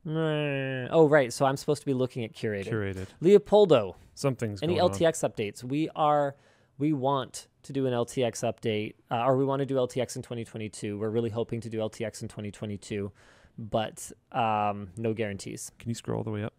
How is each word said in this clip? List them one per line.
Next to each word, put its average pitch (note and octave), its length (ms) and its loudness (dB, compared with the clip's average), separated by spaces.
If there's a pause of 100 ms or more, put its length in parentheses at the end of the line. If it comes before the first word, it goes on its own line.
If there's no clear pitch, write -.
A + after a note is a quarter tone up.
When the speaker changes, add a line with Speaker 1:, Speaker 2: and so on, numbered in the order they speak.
Speaker 1:
Meh. D3 840 -2
Oh, D#3+ 180 8
right. C#3 240 6
So - 140 0
I'm C3+ 120 2
supposed D3 260 -2
to - 20 -20
be C#3+ 80 0
looking B2+ 300 -2
at A2 100 -8
curated. G#2 380 -4
Speaker 2:
Curated. F#2+ 340 -4 (160)
Speaker 1:
Leopoldo. F3+ 760 6 (200)
Speaker 2:
Something's A#2 480 -2
Speaker 1:
Any E3+ 100 0
Speaker 2:
going D#3 80 2
on. F3+ 100 4
Speaker 1:
L - 40 -6
T E3 100 2
X E3 140 2
updates? A2+ 440 -4
We C#3+ 320 -2
are, D3 400 2 (440)
we D3 120 2
want C3+ 560 -2 (160)
to - 100 -16
do C3+ 120 0
an B2+ 80 0
L A#2+ 120 2
T - 180 -2
X A#2 180 -2
update, A2 540 -2 (160)
uh, A#2+ 120 0
or C3 140 6
we C#3 80 2
wanna C3+ 200 0
do C3+ 120 -2
L B2+ 100 2
T B2+ 140 -4
X A2+ 140 -4
in B2+ 80 -8
twenty A#2 200 -8
twenty-two. G#2+ 540 -8
We're G#2+ 140 -2
really A#2 180 0
hoping A2+ 320 -4
to A2+ 80 -10
do A2 100 -4
L G#2+ 100 -2
T - 140 -8
X A2 200 -8
in A2+ 40 -8
twenty G#2 220 -8
twenty-two, G2+ 600 -6 (480)
but, A2 520 -4 (200)
um, G#2 680 0
no A2+ 160 0
guarantees. G#2+ 640 -8
Speaker 2:
Can - 120 -8
you A#2 60 -4
scroll A2+ 220 -6
all A2 60 -4
the A2+ 80 -6
way G#2 120 -4
up? A2 160 -8